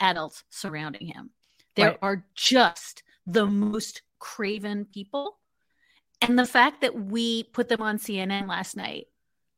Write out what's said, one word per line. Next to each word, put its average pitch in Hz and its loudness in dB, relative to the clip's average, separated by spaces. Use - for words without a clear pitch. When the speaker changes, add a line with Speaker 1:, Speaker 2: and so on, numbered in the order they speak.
Speaker 1:
adults 175 0
surrounding 151 -8
him. - -14
There 202 8
Speaker 2:
Right. - -4
Speaker 1:
are 196 -2
just - 2
the 202 2
most 208 -2
craven 208 -6
people. 277 -8
And 240 4
the 247 4
fact 277 4
that 254 0
we 226 -2
put 240 -4
them 220 0
on 214 -2
C 208 -6
N 190 -2
N 196 -4
last 185 -6
night, - -10